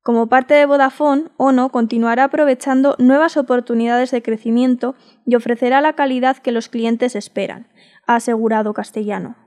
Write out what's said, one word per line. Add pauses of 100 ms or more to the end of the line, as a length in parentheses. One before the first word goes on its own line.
Como
parte
de
Vodafone, (100)
ono
continuará
aprovechando
nuevas
oportunidades
de
crecimiento (300)
y
ofrecerá
la
calidad
que
los
clientes
esperan, (400)
ha
asegurado
Castellano. (120)